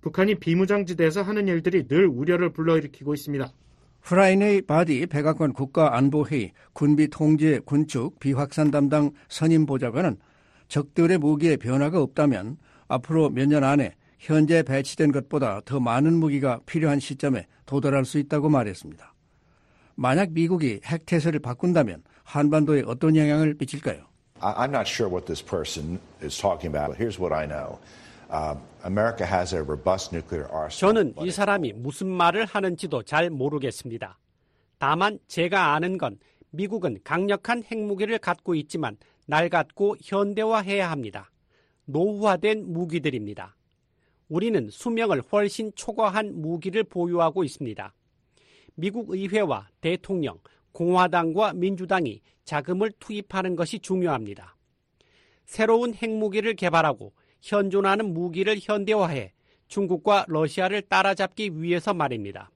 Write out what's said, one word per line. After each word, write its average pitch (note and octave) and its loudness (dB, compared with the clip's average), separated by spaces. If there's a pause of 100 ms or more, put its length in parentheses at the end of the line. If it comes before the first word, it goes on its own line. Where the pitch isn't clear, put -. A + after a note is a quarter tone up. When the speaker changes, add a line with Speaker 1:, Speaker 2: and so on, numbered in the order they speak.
Speaker 1:
북한이 F#3+ 2
비무장지대에서 F3+ 2
하는 G3+ 0
일들이 E3+ 0
늘 F3+ 6
우려를 E3 2
불러일으키고 D#3 0
있습니다. C#3+ -4 (500)
Speaker 2:
프라이네이 G3 4
바디 D#3+ 2
백악관 D3 0
국가안보회의 C3+ 2 (220)
군비 D3 4
통제 D3+ 2
군축 C#3+ -2
비확산 C#3 0
담당 C#3+ 2 (180)
선임 D#3+ 4
보좌관은 C3 -2 (520)
적들의 E3 2
무기에 D3+ 2
변화가 C#3+ 0
없다면 C3 0 (300)
앞으로 D3 0
몇 C3+ 0
년 D3 4
안에 C3+ 2 (240)
현재 D#3 4
배치된 C#3 0
것보다 C3+ -2
더 C3+ -4
많은 B2+ 4
무기가 C#3+ 0
필요한 D3 0
시점에 C3 -4 (180)
도달할 C#3 0
수 D3 -2
있다고 D3 0
말했습니다. G#2 -2 (840)
만약 D3+ 0
미국이 D#3+ 0
핵 D#3+ -6
태세를 D#3 0
바꾼다면 B2 0 (180)
한반도에 D3 2
어떤 D#3 2
영향을 D3+ 4
미칠까요? C3 -6 (340)
Speaker 3:
I, G2+ -2
I'm C3 0
not A#2 0
sure G#2 -2
what F2+ -4
this D#2+ -8
person E2 -6 (240)
is D2+ -10
talking F2 -2
about, D2 -4
but G#2 -4
here's G#2 -4
what E2 -2
I D#2 -4
know. D2 -10 (480)
Uh, D#2 -4 (280)
America G2+ -2
has F2+ 0
a D#2+ -2
robust D2+ -2
nuclear D#2+ -8
arsenal, D#2 0
Speaker 4:
저는 F#3+ 2
Speaker 3:
but E3+ -6
Speaker 4:
이 - -4
사람이 F#3+ -2
무슨 C#3 -8
말을 F3+ 2
하는지도 F3 -4
잘 E3+ 0
모르겠습니다. B2+ -6 (600)
다만 F3 0
제가 F3 2
아는 F3 -2
건 A2 -6 (320)
미국은 F3+ -4
강력한 G3+ -2
핵무기를 G#3+ -4
갖고 F3 -4
있지만 D3 -6 (320)
낡았고 E3+ 0
현대화해야 G3+ 0
합니다. G#2+ -8 (540)
노후화된 G3+ 0
무기들입니다. C3+ -4 (720)
우리는 E3+ -2
수명을 A3+ -2
훨씬 G#3 0
초과한 G#3 -2
무기를 F3 -4
보유하고 F3 0
있습니다. A2 -8 (800)
미국 G3+ -6
의회와 F#3 -2 (120)
대통령, E3 -4 (340)
공화당과 F3 2
민주당이 F3+ -2 (220)
자금을 F3+ -4
투입하는 F#3+ -6
것이 E3+ -4
중요합니다. D3+ -4 (880)
새로운 A3+ 2
핵무기를 G#3+ -2
개발하고 D#3+ 0 (300)
현존하는 G3 0
무기를 F3+ -2
현대화해 F#3+ -2 (360)
중국과 G3 0
러시아를 F#3 -2
따라잡기 F#3+ 0
위해서 E3+ 0
말입니다. G#2+ -6